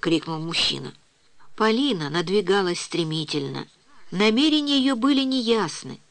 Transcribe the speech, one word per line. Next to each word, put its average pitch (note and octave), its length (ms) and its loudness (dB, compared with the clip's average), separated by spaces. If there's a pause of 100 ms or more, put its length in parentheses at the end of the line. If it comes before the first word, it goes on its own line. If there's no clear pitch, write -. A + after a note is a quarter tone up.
крикнул D#3+ 380 0
мужчина. D3 540 -2 (640)
Полина A3 540 0
надвигалась F3+ 720 0
стремительно. D#3 840 -4 (440)
Намерения C#4 680 2
ее C4+ 180 2
были C4+ 260 2
неясны A3+ 800 -2 (100)